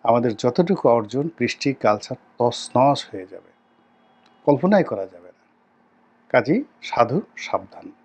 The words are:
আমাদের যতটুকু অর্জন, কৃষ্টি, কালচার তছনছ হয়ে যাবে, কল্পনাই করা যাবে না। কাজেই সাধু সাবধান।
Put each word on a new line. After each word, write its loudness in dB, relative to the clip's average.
আমাদের 2
যতটুকু 0
অর্জন, 0
কৃষ্টি, -2
কালচার -2
তছনছ 0
হয়ে -12
যাবে, -20
কল্পনাই 2
করা -6
যাবে -20
না। -20
কাজেই 0
সাধু 0
সাবধান। -10